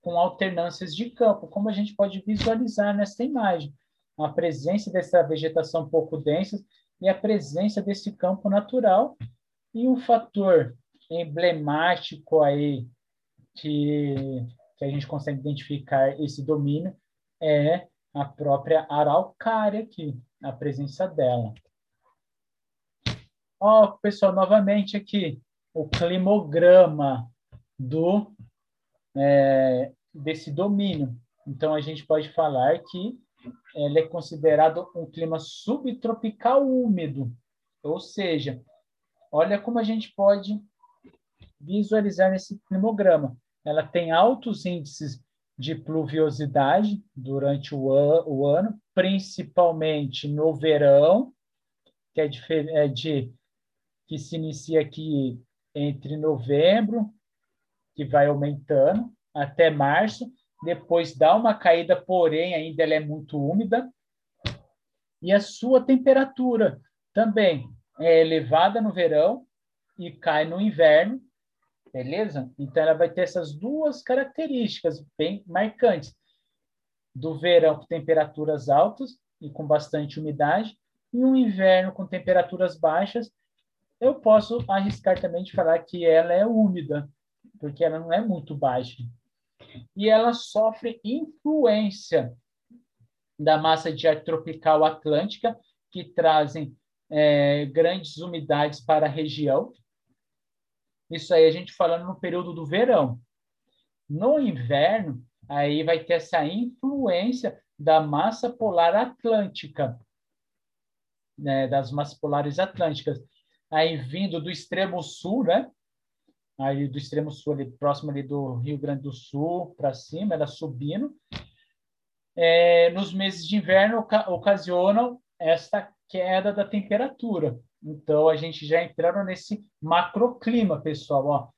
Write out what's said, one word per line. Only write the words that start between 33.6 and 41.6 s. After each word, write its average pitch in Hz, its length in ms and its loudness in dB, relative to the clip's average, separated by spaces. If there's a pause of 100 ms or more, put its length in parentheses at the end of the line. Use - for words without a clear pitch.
ele 147 240 0
é 160 80 -2
considerado 160 880 0
um 165 100 -10
clima 160 340 -8
subtropical 240 1300 -2
úmido, 170 680 -2 (520)
ou 160 160 -4
seja, 147 600 -6 (720)
olha 180 280 0
como 233 180 -4
a 220 60 0
gente 220 320 -4
pode 202 460 0 (1000)
visualizar 202 720 0